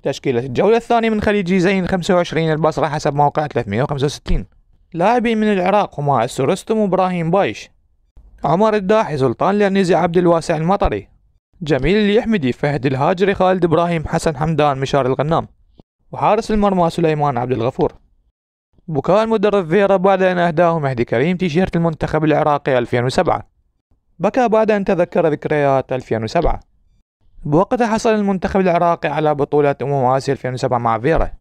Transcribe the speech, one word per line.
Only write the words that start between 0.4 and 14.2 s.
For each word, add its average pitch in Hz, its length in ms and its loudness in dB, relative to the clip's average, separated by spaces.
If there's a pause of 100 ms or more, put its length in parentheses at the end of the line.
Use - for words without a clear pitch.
الجولة 139 360 0
الثانية 226 340 0
من 214 100 -2
خليج 196 340 0
زين 185 320 0
خمسة 180 280 0
وعشرين: 160 380 0
البصرة 156 340 0
حسب 151 280 -4
موقع 147 320 0
ثلاثمية 117 360 -4
وخمسة 143 220 -2
وستين، - 420 -2 (480)
لاعبين 220 440 2
من 214 140 2
العراق 190 480 0
هما 139 240 2
أسو 135 200 -4
رستم 190 340 -2
وإبراهيم 185 520 0
بايش، 170 400 -2 (720)
عمر 202 300 2
الداحي، 208 420 0
سلطان 135 380 0
اليرنيزي، 196 400 2
عبد 170 220 0
الواسع 170 400 2
المطري، 160 520 -2 (540)
جميل 147 340 0
اليحمدي، 208 560 0
فهد 143 340 -2
الهاجري، 180 480 0
خالد 185 300 2
إبراهيم، 170 440 0
حسن 165 280 -2